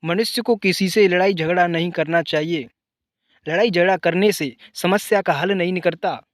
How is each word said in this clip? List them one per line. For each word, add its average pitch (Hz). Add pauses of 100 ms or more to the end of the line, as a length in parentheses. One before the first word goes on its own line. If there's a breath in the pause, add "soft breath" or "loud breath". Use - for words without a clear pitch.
मनुष्य 190
को 233
किसी 190
से 202
लड़ाई 185
झगड़ा 175
नहीं 170
करना 165
चाहिए। 156 (800)
लड़ाई 196
झगड़ा 180
करने 180
से 143 (180 loud breath)
समस्या 196
का 180
हल 160
नहीं 185
निकलता। 170 (120)